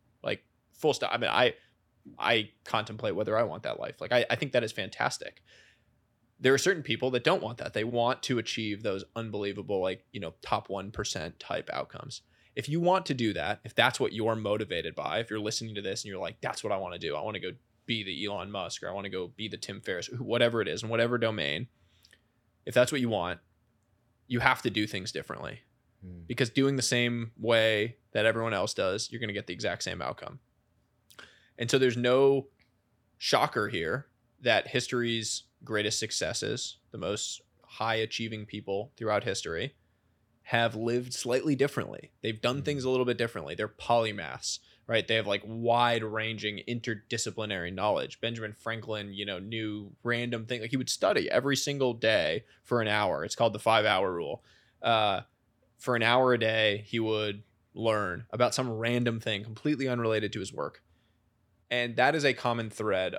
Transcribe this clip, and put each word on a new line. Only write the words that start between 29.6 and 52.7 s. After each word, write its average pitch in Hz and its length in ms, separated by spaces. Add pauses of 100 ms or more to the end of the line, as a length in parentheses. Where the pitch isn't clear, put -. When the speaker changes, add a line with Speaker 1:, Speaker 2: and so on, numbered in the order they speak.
Speaker 1:
same 90 180
outcome. - 380 (1160)
And 120 120
so 139 80
there's 127 200
no 131 500 (720)
shocker 117 520
here 98 380 (340)
that 117 260
history's 117 760 (200)
greatest 104 340
successes, 107 800 (140)
the - 60
most - 440 (220)
high 110 320
achieving 110 500
people 104 520
throughout 104 260
history, 95 520 (720)
have 117 280
lived 120 380
slightly 135 420
differently. - 560 (100)
They've 113 200
done 131 200
Speaker 2:
Mm. 139 40
Speaker 1:
things 143 180
a 127 60
little 127 160
bit 120 120
differently. 90 380
They're 107 140
polymaths, 104 920 (280)
right? 113 200
They 113 80
have, 110 100
like, 101 200
wide-ranging 110 1200
interdisciplinary 107 1080
knowledge. 92 460
Benjamin 113 320
Franklin, 107 640
you 101 120
know, 95 140
knew 107 640
random 120 420
thing. 120 140
Like, 110 120
he 135 60
would 127 120
study - 420
every 135 240
single 135 380
day 107 500 (180)
for 120 200